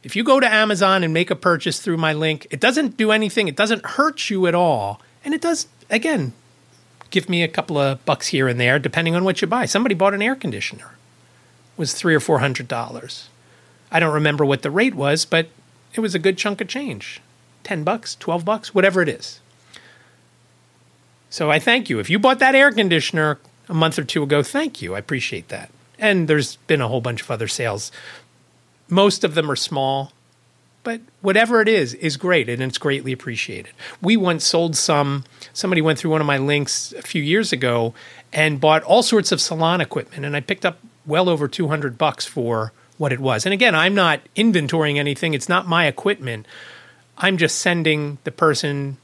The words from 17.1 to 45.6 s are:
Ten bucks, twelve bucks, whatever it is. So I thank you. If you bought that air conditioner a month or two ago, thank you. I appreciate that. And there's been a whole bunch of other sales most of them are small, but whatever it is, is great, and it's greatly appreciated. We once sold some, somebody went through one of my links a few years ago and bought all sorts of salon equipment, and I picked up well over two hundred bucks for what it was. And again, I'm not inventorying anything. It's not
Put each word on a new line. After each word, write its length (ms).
Ten 220
bucks, 300
twelve 280
bucks, 320
whatever 280
it 60
is. 320
So 220
I 80
thank 320
you. 80
If 100
you 100
bought 200
that 160
air 180
conditioner 680
a 60
month 240
or 60
two 180
ago, 200
thank 380
you. 140
I 40
appreciate 500
that. 220
And 280
there's 300
been 240
a 80
whole 140
bunch 180
of 100
other 180
sales 440
most 340
of 100
them 160
are 60
small, 560
but 180
whatever 400
it 80
is, 260
is 220
great, 320
and 140
it's 160
greatly 340
appreciated. 600
We 140
once 280
sold 320
some, 480
somebody 300
went 160
through 120
one 100
of 60
my 120
links 540
a 100
few 200
years 300
ago 420
and 280
bought 220
all 200
sorts 300
of 80
salon 400
equipment, 440
and 120
I 40
picked 260
up 120
well 220
over 200
two 200
hundred 300
bucks 280
for 460
what 140
it 80
was. 260
And 60
again, 220
I'm 200
not 260
inventorying 640
anything. 360
It's 140
not 180